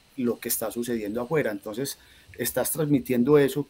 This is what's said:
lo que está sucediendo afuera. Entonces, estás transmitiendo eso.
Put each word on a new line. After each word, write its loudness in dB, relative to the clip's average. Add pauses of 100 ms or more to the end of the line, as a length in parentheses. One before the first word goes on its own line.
(180)
lo 0
que -8
está -4
sucediendo -4
afuera. 0
Entonces, -8 (380)
estás -2
transmitiendo 4
eso. 2